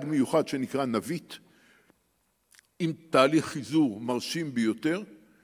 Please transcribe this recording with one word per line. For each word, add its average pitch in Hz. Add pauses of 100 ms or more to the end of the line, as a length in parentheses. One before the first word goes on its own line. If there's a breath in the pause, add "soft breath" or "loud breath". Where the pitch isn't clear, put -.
מיוחד 147
שנקרא 135
נבית, 120 (1400 soft breath)
עם 165 (160)
תהליך 143
חיזור 127
מרשים 123
ביותר. 120 (400 soft breath)